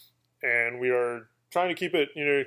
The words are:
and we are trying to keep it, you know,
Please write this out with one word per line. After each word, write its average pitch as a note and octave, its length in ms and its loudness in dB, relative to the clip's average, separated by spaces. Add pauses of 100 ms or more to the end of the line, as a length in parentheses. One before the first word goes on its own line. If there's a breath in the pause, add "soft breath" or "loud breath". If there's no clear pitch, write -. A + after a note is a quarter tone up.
(420 loud breath)
and A#2+ 360 0
we B2 120 0
are A#2+ 380 0 (220)
trying F3+ 200 0
to E3+ 40 -4
keep E3+ 200 -4
it, D3 200 2
you D3 120 -4
know, C#3+ 200 2